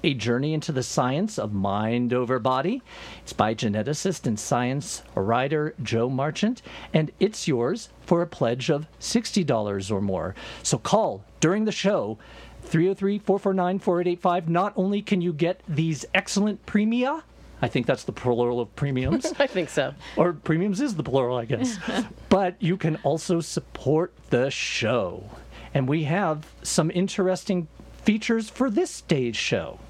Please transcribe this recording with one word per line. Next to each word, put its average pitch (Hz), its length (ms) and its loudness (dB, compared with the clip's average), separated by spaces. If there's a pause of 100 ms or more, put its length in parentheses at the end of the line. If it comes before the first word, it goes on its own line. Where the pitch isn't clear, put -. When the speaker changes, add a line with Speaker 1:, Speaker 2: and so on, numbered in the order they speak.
Speaker 1:
A 160 100 2
Journey 123 400 0
into 156 180 -4
the 131 120 -2
Science 143 540 0
of 104 160 -4
Mind 110 600 0
Over 127 260 2
Body. 135 420 0 (400)
It's - 120 -16
by 110 200 2
geneticist 113 760 -2
and 110 120 0
science 127 640 -2 (100)
writer 139 720 0
Joe 113 260 0
Marchant, 151 520 -2 (320)
and 156 260 4
it's 196 300 0
yours 139 400 0 (160)
for 170 160 4
a 170 60 -2
pledge 127 420 0
of 151 180 0 (120)
sixty - 440 0
dollars 104 480 0
or 98 80 0
more. 95 360 -2 (280)
So - 140 0
call 175 480 0 (140)
during 196 260 4
the 208 60 0
show, 143 460 0 (460)
three 165 260 2
oh 196 60 0
three, 202 240 0
four 202 180 2
four 196 160 0
nine, 190 240 2
four 175 240 2
eight 175 60 2
eight 175 140 0
five. 175 280 2
Not 180 260 2
only 202 280 0
can 190 180 0
you 175 120 0
get 165 340 0
these 160 360 0 (120)
excellent 202 500 0
premia, 247 560 0 (400)
I - 60 2
think 123 180 0
that's 135 200 0
the - 60 -4
plural 120 480 0
of 117 160 -6
premiums. 143 600 0
Speaker 2:
<laughs> - 40 -18
I 285 60 6
think 185 240 -2
so. 135 240 -2 (220)
Speaker 1:
Or 175 180 4
premiums 175 480 0
is 262 140 -2
the 151 80 -2
plural, 127 340 0
I 117 80 -4
guess. 226 320 -2 (260)
Speaker 3:
<laughs> - 260 -14
Speaker 1:
But 185 300 4
you 180 180 0
can 160 260 0
also 160 380 0
support - 720 -2 (160)
the 131 200 4
show. 107 800 -2 (440)
And 131 140 2
we 156 180 2
have 156 420 0 (160)
some 160 260 2
interesting 180 800 0 (360)
features 220 460 2
for 254 220 0
this 330 300 -2
day's 127 340 0
show. - 440 -2 (100)